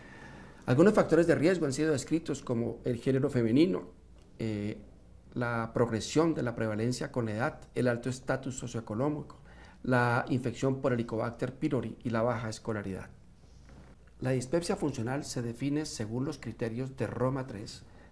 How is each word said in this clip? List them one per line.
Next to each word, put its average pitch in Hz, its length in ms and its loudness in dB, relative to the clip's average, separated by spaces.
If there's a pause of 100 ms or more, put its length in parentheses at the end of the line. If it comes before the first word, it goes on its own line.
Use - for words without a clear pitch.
(680)
Algunos 170 280 8
factores 170 320 6
de 151 80 6
riesgo 160 320 2
han 131 60 -2
sido 156 180 2
descritos 156 500 0
como 117 440 -2
el 123 120 0
género 131 320 2
femenino, 131 540 4 (560)
eh, 107 400 -4 (560)
la 117 400 -2
progresión 120 580 4
de 151 80 -2
la 120 140 -2
prevalencia 113 560 0
con 120 140 0
la 107 80 -2
edad, 135 280 -2 (140)
el 123 120 4
alto 120 220 0
estatus 131 480 -4
socioeconómico, 127 800 -4 (460)
la 120 440 4
infección 135 540 0
por 135 100 2
Helicobacter 117 640 -2
pylori 120 500 -2
y - 60 -2
la 113 140 2
baja 117 260 0
escolaridad. 101 640 -6 (1080)
La 127 120 0
dispepsia 165 440 0
funcional 135 480 -2
se - 200 -6
define 139 420 -2
según 117 400 -4
los 156 140 -6
criterios 120 580 -6
de 113 80 -2
Roma 131 400 -2
tres 110 380 -12 (280)